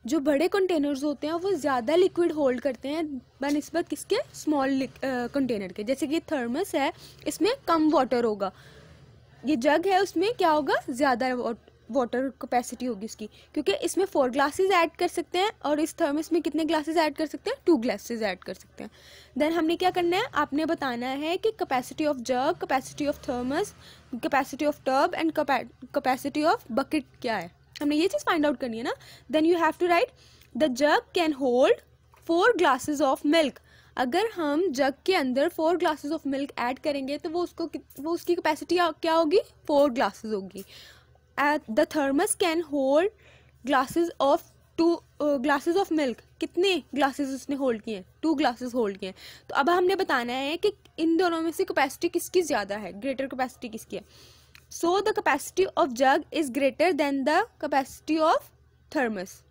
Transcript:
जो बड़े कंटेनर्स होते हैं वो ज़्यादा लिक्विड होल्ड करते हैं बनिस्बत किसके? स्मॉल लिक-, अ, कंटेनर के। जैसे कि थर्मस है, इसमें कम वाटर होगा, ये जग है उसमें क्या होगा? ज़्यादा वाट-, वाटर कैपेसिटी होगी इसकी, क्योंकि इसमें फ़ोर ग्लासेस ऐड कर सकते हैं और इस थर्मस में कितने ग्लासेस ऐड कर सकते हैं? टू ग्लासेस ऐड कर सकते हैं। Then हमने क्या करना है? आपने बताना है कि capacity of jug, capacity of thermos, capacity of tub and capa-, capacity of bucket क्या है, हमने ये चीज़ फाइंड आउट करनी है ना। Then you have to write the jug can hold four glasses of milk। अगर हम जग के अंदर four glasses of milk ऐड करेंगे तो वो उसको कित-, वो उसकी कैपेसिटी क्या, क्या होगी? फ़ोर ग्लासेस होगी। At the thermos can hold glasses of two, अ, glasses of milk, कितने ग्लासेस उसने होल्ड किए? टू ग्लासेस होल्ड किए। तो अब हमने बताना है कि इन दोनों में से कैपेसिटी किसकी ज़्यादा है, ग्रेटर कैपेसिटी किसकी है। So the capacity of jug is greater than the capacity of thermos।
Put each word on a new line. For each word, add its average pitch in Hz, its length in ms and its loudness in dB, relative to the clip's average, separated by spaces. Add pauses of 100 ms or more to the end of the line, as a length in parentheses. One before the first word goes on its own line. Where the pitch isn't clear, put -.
जो 294 140 0
बड़े 294 280 2
कंटेनर्स 294 560 0
होते 294 220 -4
हैं 320 80 -2
वो 370 180 -2
ज़्यादा 277 420 0
लिक्विड 349 380 2
होल्ड 262 280 0
करते 262 280 -4
हैं 302 300 -4 (220)
बनिस्बत 294 480 -4
किसके? - 280 -4 (180)
स्मॉल 277 340 0
लिक-, 269 360 -4
अ, 247 220 -4
कंटेनर 233 460 -2
के। 208 120 -8
जैसे 269 220 -2
कि 320 140 -2
थर्मस 277 540 -4
है, 294 180 0 (340)
इसमें 339 260 0 (160)
कम 311 220 4
वाटर 254 340 2
होगा, 196 280 -2 (920)
ये 302 100 2
जग 294 300 2
है 392 160 4
उसमें 392 320 0
क्या 349 160 2
होगा? 302 240 2 (160)
ज़्यादा 254 440 0
वाट-, 240 360 -6 (200)
वाटर 247 380 0
कैपेसिटी 247 580 -4
होगी 214 180 -6
इसकी, 214 220 -12
क्योंकि - 480 -4
इसमें 339 300 0
फ़ोर 269 260 2
ग्लासेस 285 400 2
ऐड 339 200 4
कर 349 180 -2
सकते 349 300 -4
हैं 427 140 2 (120)
और 294 160 0
इस 320 200 -2
थर्मस 311 320 -2
में 320 100 2
कितने 311 220 -2
ग्लासेस 311 320 -2
ऐड 311 200 2
कर 311 100 -2
सकते - 240 -8
हैं? 554 160 -6
टू 339 100 6
ग्लासेस 220 460 -4
ऐड 190 160 -2
कर 190 160 -12
सकते - 300 -16
हैं। 214 60 -14 (480)
Then 302 140 2
हमने 330 240 0
क्या 370 140 2
करना 349 260 0
है? 466 180 0
आपने 294 320 -2
बताना 254 400 -4
है 294 300 -4
कि 440 140 0 (120)
capacity 277 500 -2
of 277 100 -2
jug, 254 360 0
capacity 294 540 -4
of - 80 -4
thermos, 269 520 -4 (420)
capacity 277 580 -2
of - 20 -6 (140)
tub 294 260 2
and 320 180 -2
capa-, 277 360 0 (300)
capacity 269 460 -2 (100)
of 480 40 -2 (140)
bucket 269 300 -2 (200)
क्या 226 140 -2
है, 170 140 -8 (320)
हमने 294 140 0
ये 349 120 2
चीज़ 587 140 -2
फाइंड 330 240 2
आउट 294 120 0
करनी 226 200 -6
है 233 40 -8
ना। 370 120 -4 (380)
Then 311 200 4
you 339 120 2
have 311 180 0
to 349 60 2
write 349 220 4 (520)
the 262 200 2
jug 320 180 4 (180)
can 311 240 2
hold 262 300 4 (580)
four 392 320 4
glasses 285 520 2
of - 200 -4
milk। 320 240 2 (380)
अगर 349 340 0
हम 330 420 0
जग 269 220 0 (120)
के 370 80 2
अंदर 277 340 2
four 330 300 0
glasses 311 420 -2
of - 60 -10
milk 277 320 -6
ऐड 247 200 -4
करेंगे 285 400 -4
तो 330 120 -8
वो 349 120 -2
उसको 339 240 -6
कित-, - 340 -14
वो 320 120 -4
उसकी 349 220 -2
कैपेसिटी 320 400 -2
क्या, 349 160 2
क्या 320 240 -2
होगी? 330 260 2 (260)
फ़ोर 285 240 4
ग्लासेस 220 420 -4
होगी। 190 320 -8 (760)
At 294 200 2 (100)
the 294 160 4
thermos 294 500 0
can 339 260 0 (120)
hold 285 320 4 (600)
glasses 285 440 0 (120)
of 277 180 4 (400)
two, 339 160 4 (240)
अ, 285 40 0
glasses 294 520 0
of 392 160 0
milk, 277 280 0 (200)
कितने 349 420 0 (120)
ग्लासेस 277 340 0
उसने 269 280 -6
होल्ड 247 260 -2
किए? 202 220 -8 (180)
टू 320 120 0
ग्लासेस 247 400 -2
होल्ड 202 240 -2
किए। 190 140 -8 (360)
तो - 60 -12
अब 277 160 2
हमने 370 260 4
बताना 254 360 0
है 277 240 -4
कि 403 160 0 (260)
इन 330 180 2
दोनों 339 240 2
में 330 100 -2
से 370 140 -4
कैपेसिटी 302 440 -2
किसकी 359 340 0
ज़्यादा 208 340 -2
है, 196 240 -10
ग्रेटर 269 260 -4
कैपेसिटी 254 420 -8
किसकी 214 280 -12
है। - 60 -10 (680)
So 359 300 0
the 415 100 0
capacity 349 540 0 (120)
of 302 140 2
jug 269 320 2 (100)
is 294 160 -2
greater 277 420 2
than 277 320 0
the 330 200 2 (200)
capacity 302 560 -2
of 349 200 4 (520)
thermos। 214 380 -2 (200)